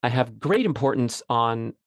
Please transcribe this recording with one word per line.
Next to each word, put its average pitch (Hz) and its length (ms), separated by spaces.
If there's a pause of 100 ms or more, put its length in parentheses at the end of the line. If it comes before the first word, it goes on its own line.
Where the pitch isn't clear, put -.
I 127 60
have 120 300
great 196 260
importance 127 640
on 113 440 (140)